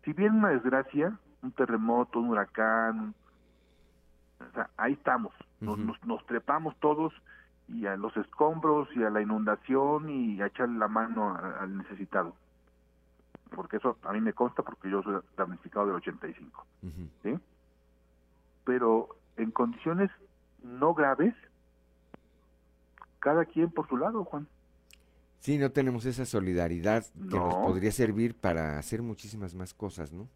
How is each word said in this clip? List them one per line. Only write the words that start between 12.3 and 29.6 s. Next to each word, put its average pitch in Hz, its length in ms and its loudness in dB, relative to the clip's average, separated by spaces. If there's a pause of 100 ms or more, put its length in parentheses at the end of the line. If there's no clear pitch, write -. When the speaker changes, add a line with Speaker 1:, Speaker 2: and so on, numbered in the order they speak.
Speaker 1:
Porque 101 220 -8
eso 120 240 -2
a 95 100 -8
mí 107 100 -2
me 113 120 0
consta - 300 0
porque - 260 -10
yo 98 140 0
soy 98 180 -4 (160)
damnificado 95 480 -4
del 98 120 0
ochenta - 300 -8
y 80 60 -10
cinco, - 320 -20 (160)
Speaker 2:
Ujú. 82 280 -12 (140)
Speaker 1:
¿sí? 131 160 -2 (1300)
Pero 117 500 4 (220)
en 226 140 0
condiciones 196 580 0 (540)
no 127 320 2
graves, 147 400 4 (1800)
cada 156 260 4
quien 160 240 0
por 165 180 -4
su 127 100 -2
lado, 202 280 -2
Juan. 147 220 -8 (920)
Speaker 2:
Sí, 147 200 0
no 139 120 4
tenemos 127 340 2
esa 127 200 -4
solidaridad 92 800 2 (240)
que 104 80 0
nos 87 180 2
Speaker 1:
No. 95 60 2
Speaker 2:
podría 95 300 2
servir 113 440 2
para 80 440 0
hacer 110 240 -6
muchísimas 104 500 -10
más 92 200 -10